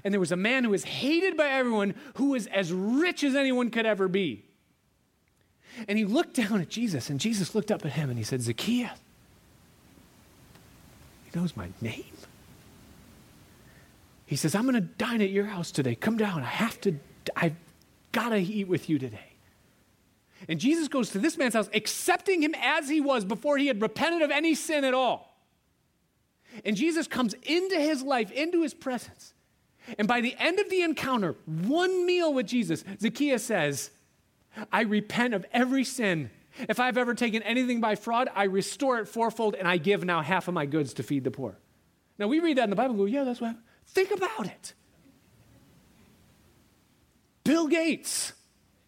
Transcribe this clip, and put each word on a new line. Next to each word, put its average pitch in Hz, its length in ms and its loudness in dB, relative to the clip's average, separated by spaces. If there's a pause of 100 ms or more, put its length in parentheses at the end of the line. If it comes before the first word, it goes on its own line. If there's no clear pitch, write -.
and 196 100 0
there 202 60 2
was 170 120 0
a 175 60 2
man 240 260 2
who 240 60 2
was 190 140 2
hated 311 520 0
by 302 140 2
everyone, 233 460 0 (220)
who 277 120 2
was 247 180 0
as 190 240 -2
rich 254 520 0
as 269 120 2
anyone 254 360 2
could 226 160 0
ever 196 200 2
be? 175 380 -2 (1400)
And 208 100 0
he 220 80 2
looked 285 300 0
down 214 260 2
at 147 80 -6
Jesus, 202 400 -4
and 143 100 -2
Jesus 208 360 -2
looked 214 160 0
up - 120 0
at 143 100 -4
him 143 180 -2
and 120 80 -4
he 107 60 -4
said, 127 160 -2
"Zacchaeus, 208 580 -2 (2250)
he - 140 -6
knows 175 180 -2
my 90 120 -8 (120)
name." 117 220 -8 (2250)
He 147 120 -4
says, 156 180 0
"I'm 208 80 2
gonna 254 160 2
dine 220 420 -2
at 196 80 4
your 196 140 2
house 196 280 -6
today. 131 220 0
Come 214 220 -2
down. 202 260 0
I 123 40 -4
have 185 360 -4
to, 175 160 0 (380)
I've 165 200 0 (580)
gotta 226 240 0
eat 196 280 0
with 180 240 -2
you 156 80 2
today." 120 360 -10 (1160)
And 160 100 -2
Jesus 294 300 2
goes 254 220 0
to 196 100 -4
this 311 180 0
man's 254 160 2
house, 214 200 2
accepting 349 680 0
him 311 160 2
as 294 300 0
he 302 140 2
was 262 240 2
before 277 320 0
he 277 100 2
had 220 140 0
repented 285 400 0
of 294 100 4
any 302 240 2
sin 294 300 0
at 254 80 2
all. 254 440 -2 (1300)
And 208 140 0
Jesus 311 300 0
comes 240 260 -2 (100)
into 359 340 0
his 302 260 0
life, 247 280 0
into 330 300 0
his 302 120 -2
presence. - 600 -10 (640)
And 214 100 2
by 240 140 2
the 240 180 -2
end 339 200 2
of 392 100 -2
the 370 120 2
encounter, 254 540 0 (100)
one 330 600 2
meal 349 280 2
with 254 140 0
Jesus, 208 380 0 (160)
Zacchaeus 240 420 0
says, 151 480 -2 (800)
I 196 100 4
repent 214 520 0
of 185 200 -4
every 254 300 2
sin. 175 460 -2 (380)
If 220 120 0
I've 247 180 2
ever 240 160 2
taken 226 300 0
anything 240 360 2
by 220 160 2
fraud, 233 400 0
I 196 80 4
restore 202 560 2
it 208 80 -4
fourfold, 226 480 0
and 190 120 -2
I 180 100 4
give 180 260 2
now 175 180 2
half 170 260 0
of 180 60 -2
my 156 120 0
goods 143 300 0
to 127 80 -4
feed 139 200 -2
the 127 80 0
poor. 123 240 -8 (640)
Now, 311 80 0
we 285 120 2
read 320 180 2
that 247 80 4
in 208 40 0
the 196 60 0
Bible 254 160 2
and 214 80 0
go, 196 60 2
"Yeah, 269 180 0
that's 247 160 -4
what 233 80 -4
happened." 233 180 -10 (220)
Think 381 240 0
about 359 360 -2
it. - 260 -16 (2750)
Bill 320 240 4
Gates, 320 680 0 (540)